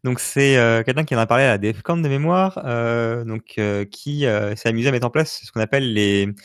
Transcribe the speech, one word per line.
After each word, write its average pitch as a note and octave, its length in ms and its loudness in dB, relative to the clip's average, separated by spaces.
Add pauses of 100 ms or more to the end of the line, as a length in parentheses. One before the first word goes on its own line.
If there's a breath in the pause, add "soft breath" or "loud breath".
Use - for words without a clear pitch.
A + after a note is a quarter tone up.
Donc, B2+ 160 -2
c'est, C#3 360 2
euh, A2+ 280 4
quelqu'un C#3 200 -2
qui C3+ 120 -2
en - 20 2
a A2+ 80 2
parlé B2 160 4
à C#3 60 4
la G#2+ 100 2
DEFCON A2 380 -2
de D#3+ 120 -2
mémoire, E3+ 560 0
euh, A#2 600 -2
donc, A2 340 -10
euh, G#2 260 -2
qui, C#3+ 420 -4
euh, G#2 280 0
s'est - 140 -4
amusé A#2 200 0
à C#3 40 2
mettre B2 140 -2
en A#2 40 0
place D3+ 340 -2
ce - 60 -20
qu'on A2+ 100 -4
appelle B2 340 0
les, G2+ 340 2 (160 loud breath)